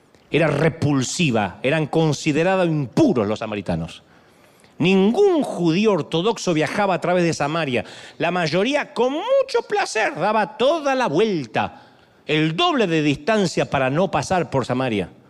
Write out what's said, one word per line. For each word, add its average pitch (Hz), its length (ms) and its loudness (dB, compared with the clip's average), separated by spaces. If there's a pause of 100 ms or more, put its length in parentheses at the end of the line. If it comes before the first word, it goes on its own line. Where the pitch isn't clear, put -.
(300)
era 156 180 2
repulsiva. 139 1160 0
Eran 147 240 0
considerados 160 800 2
impuros 151 600 2
los 107 120 -2
samaritanos. 101 640 -6 (760)
Ningún 233 640 4
judío 185 500 2
ortodoxo 175 600 -2
viajaba 175 420 0
a 156 60 -4
través 175 220 2
de 165 100 0
Samaria. 143 520 -2 (320)
La 160 140 -2
mayoría, 185 640 -2
con 254 200 0
mucho 480 540 0
placer, 330 480 -2
daba 208 420 -2
toda 285 380 0
la 254 120 0
vuelta, 151 760 -2 (420)
el 156 300 0
doble 294 320 2
de 160 140 2
distancia 165 680 0
para 131 200 0
no 175 200 0
pasar 170 400 -2
por 131 160 -2
Samaria. 120 440 -2 (200)